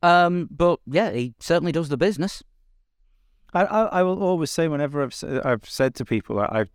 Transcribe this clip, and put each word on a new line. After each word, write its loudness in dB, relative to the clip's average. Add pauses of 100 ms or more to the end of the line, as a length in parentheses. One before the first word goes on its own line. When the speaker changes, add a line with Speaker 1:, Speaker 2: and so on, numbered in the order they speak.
Speaker 1:
Um, 4
but 2
yeah, 0
he -4
certainly 0
does -2
the -2
business. -2 (1120)
Speaker 2:
I, 4
I, 2
I 2
will 0
always 0
say 0
whenever -2
I've -4
s-, -14
I've -2
said 0
to -6
people, -2
I, 0